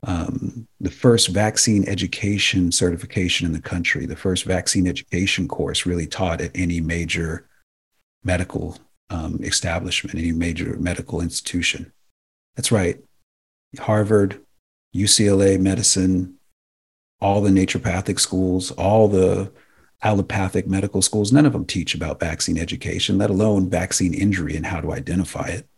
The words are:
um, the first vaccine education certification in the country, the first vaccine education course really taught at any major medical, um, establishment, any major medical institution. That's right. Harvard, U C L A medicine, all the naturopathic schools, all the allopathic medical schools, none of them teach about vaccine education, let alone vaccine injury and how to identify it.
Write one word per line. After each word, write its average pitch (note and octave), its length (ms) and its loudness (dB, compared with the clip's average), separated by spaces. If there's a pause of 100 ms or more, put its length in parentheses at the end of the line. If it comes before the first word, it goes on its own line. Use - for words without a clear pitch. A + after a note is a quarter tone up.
um, F#2 600 -6 (140)
the F#2 100 -4
first A#2 380 4
vaccine G#2 600 2
education F#2+ 840 0
certification F2 760 -2
in E2 60 -2
the D#2 80 -6
country, - 460 -4
the E2+ 100 -8
first F#2 280 -2
vaccine F2+ 420 0
education F2+ 640 -2
course - 380 -4
really F2 200 -2
taught E2+ 340 -4
at E2+ 140 -6
any E2+ 260 -2
major E2 680 -4 (760)
medical, F2+ 560 -4 (320)
um, E2 320 -6
establishment, F2 760 -4
any E2+ 140 0
major E2 460 -2
medical F2 420 -4
institution. - 720 -4 (640)
That's - 140 -2
right. F#2 300 0 (760)
Harvard, G#2+ 640 2 (520)
U G2 140 0
C G#2 200 4
L G2 160 6
A G2 140 6
medicine, F#2 800 2 (840)
all G2+ 200 4
the G2+ 100 4
naturopathic F#2 680 2
schools, F#2 520 0
all G#2+ 360 4
the F#2+ 440 2 (500)
allopathic G2 640 0
medical F#2+ 360 0
schools, G#2 300 2
none D3 120 8
of C#3 80 6
them - 140 -4
teach - 280 -4
about D#2 260 -6
vaccine D#2+ 380 -2
education, F2 600 -2
let G#2 120 2
alone G2+ 380 2
vaccine F2+ 460 0
injury F2+ 420 0
and D#2+ 100 -4
how E2 140 -6
to D#2+ 120 -6
identify D#2 560 -4
it. F2 180 -8 (120)